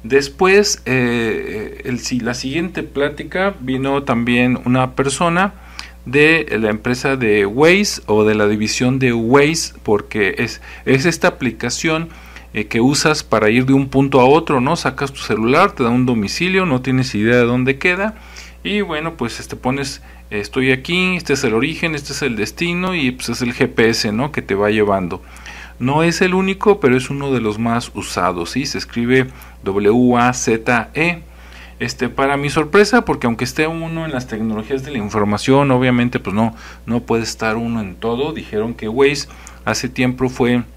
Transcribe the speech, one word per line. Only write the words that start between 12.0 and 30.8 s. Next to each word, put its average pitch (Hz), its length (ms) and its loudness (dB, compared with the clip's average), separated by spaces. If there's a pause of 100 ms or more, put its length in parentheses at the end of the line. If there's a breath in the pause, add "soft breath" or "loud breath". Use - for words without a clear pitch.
eh, 107 140 -4
que 117 140 0
usas 151 420 2
para 107 260 2
ir 120 160 4
de 131 100 4
un 139 140 2
punto 135 300 2
a 123 60 8
otro, 147 360 4
¿no? 139 140 0
Sacas 139 380 -4
tu - 80 -16
celular, 123 500 2
te - 140 -2
da 113 60 2
un 127 140 2
domicilio, 165 640 0
no 131 160 0
tienes 131 320 0
idea 110 220 4
de 123 80 6
dónde 127 340 0
queda, 190 380 -2 (480 loud breath)
y 196 160 -2
bueno, 160 340 -4
pues, 120 240 -6
este, 110 160 -12
pones, 135 480 -6 (300 loud breath)
eh, 104 80 -4
"Estoy 131 320 -2
aquí, 180 420 -2
este 156 200 -2
es 139 100 -2
el 110 100 0
origen, 156 400 -2
este 143 180 -8
es - 100 -6
el 127 120 -2
destino", 175 640 -4
y, 131 160 0
pues, - 160 -10
es 117 120 -6
el 120 140 -2
G 127 140 2
P 117 220 2
S, 117 200 -2
¿no?, 123 220 -4
que 117 100 -6
te 98 140 -2
va 104 140 2
llevando. 98 520 0 (560 loud breath)
No 143 260 0
es 170 160 0
el 185 140 2
único, 190 440 2
pero 127 180 4
es 127 140 -2
uno 139 220 -4
de 127 80 0
los 107 180 -4
más 117 360 -2
usados, 90 560 -4
¿sí? 139 160 -4
Se 120 120 -8
escribe 123 480 0 (380 loud breath)
W 107 520 4
A 120 160 4
Z 117 640 0